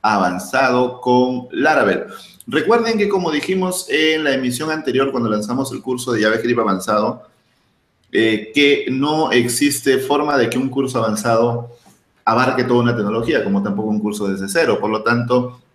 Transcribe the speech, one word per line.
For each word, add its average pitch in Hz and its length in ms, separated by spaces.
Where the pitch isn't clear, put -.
avanzado 123 960
con 127 500
Laravel. 131 540
Recuerden 220 500
que, 202 120
como 180 240
dijimos 185 580
en 156 320
la 139 120
emisión 131 360
anterior, 135 400
cuando 120 180
lanzamos 117 440
el - 100
curso 127 300
de 107 100
JavaScript 117 380
avanzado, 107 680
eh, 107 420
que 143 340
no 147 440
existe 131 680
forma 147 400
de 113 100
que 123 100
un 135 100
curso 127 320
avanzado 117 760
abarque 127 400
toda 120 200
una 117 120
tecnología, 113 480
como 98 180
tampoco 104 280
un 107 100
curso 104 300
desde 95 180
cero. 127 340
Por 127 100
lo - 120
tanto 123 600